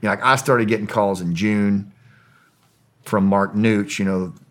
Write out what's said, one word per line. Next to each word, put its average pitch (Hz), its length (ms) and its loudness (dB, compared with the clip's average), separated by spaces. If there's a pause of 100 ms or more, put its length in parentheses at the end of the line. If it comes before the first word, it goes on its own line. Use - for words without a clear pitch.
You 107 60 -2
know, - 20 2
like, 101 140 -2
I 131 120 4
started 123 320 2
getting 107 200 -2
calls 98 340 -2
in 87 140 -4
June 101 560 0 (1120)
from 98 220 0
Mark 98 280 0
Nooch, 104 460 0
you 98 60 -2
know, 92 280 -4 (180)